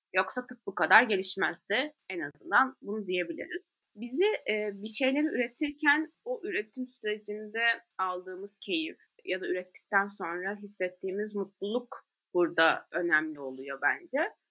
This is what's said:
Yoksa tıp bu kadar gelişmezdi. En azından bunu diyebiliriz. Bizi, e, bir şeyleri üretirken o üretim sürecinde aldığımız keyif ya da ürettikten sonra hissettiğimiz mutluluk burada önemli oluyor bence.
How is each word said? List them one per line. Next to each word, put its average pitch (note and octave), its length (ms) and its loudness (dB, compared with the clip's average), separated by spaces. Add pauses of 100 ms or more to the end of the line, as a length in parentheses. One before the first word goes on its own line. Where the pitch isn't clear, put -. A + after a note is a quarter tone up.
(140)
Yoksa G3 340 0
tıp - 180 -16
bu G3 100 -8
kadar G#3 280 8
gelişmezdi. G3 880 0 (160)
En F3+ 100 -6
azından G3+ 600 2
bunu G3+ 260 -6
diyebiliriz. F3+ 680 -4 (180)
Bizi, A#3+ 300 0 (240)
e, G#3+ 240 -2
bir G3+ 140 -10
şeyleri C4+ 380 2
üretirken D4 880 0 (120)
o - 180 -4
üretim A3 440 -4
sürecinde G#3+ 760 -6 (340)
aldığımız F#3 600 -6
keyif E3 380 -2 (280)
ya F#3 160 -4
da F3+ 60 -4
ürettikten F#3 600 0
sonra F#3 480 -6
hissettiğimiz G3+ 800 -4
mutluluk G#3 680 -4 (280)
burada E3 580 4
önemli D#3 480 0
oluyor C3+ 420 -8
bence. C#3+ 520 0 (180)